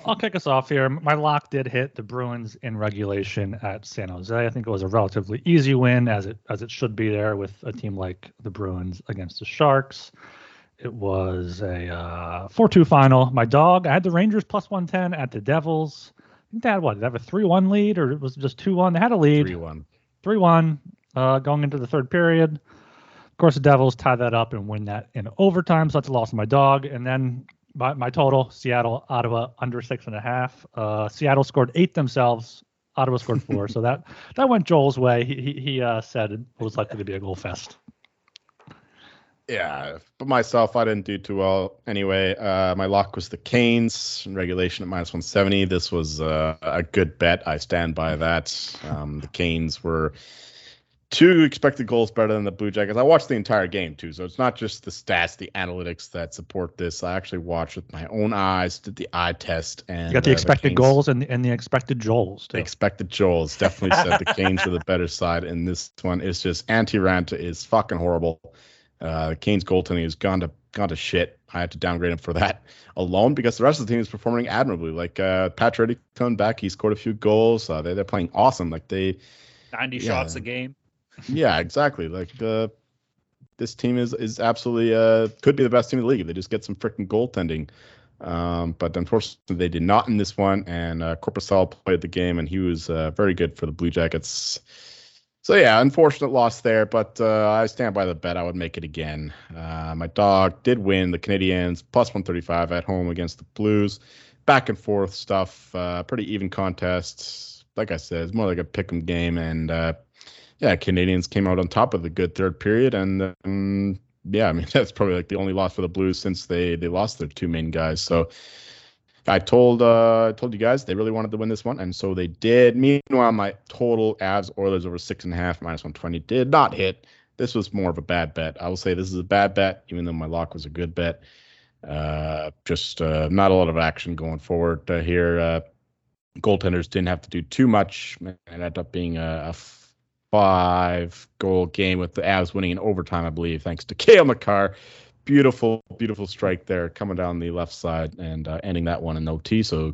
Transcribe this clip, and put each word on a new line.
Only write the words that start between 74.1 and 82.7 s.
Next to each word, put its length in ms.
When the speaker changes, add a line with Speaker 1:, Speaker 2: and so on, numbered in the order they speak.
Speaker 2:
admirably. 420
Like, 300
uh, 300
Pacioretty 480
coming 220
back, 220
he 120
scored 240
a 20
few 160
goals. 560
Uh, 140
they, 100
they're 120
playing 300
awesome. 360
Like, 180
they 300
Speaker 3:
Ninety 280
Speaker 2:
yeah. 100
Speaker 3:
shots 260
a 60
game. 340
Speaker 2:
Yeah, 300
exactly. 500
Like, 300
the, 320